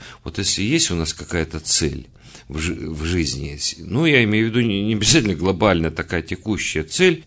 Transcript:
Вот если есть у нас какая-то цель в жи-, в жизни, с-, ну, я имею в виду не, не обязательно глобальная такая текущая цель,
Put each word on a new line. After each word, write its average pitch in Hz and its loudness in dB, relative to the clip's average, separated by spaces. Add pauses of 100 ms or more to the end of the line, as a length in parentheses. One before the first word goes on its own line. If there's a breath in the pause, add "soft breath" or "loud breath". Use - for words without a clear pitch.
(260 loud breath)
Вот - -8
если 92 0
есть 151 2
у 87 -2
нас 82 -2
какая-то 80 -4
цель 71 0 (420 loud breath)
в 71 -10
жи-, 82 -2
в 78 -8
жизни, 73 -2
с-, - -2
ну, 117 -2
я 143 4
имею 107 2
в - -2
виду 113 0
не, 101 0
не 110 0
обязательно 107 4
глобальная 85 2
такая 82 -4
текущая 87 -4
цель, 175 2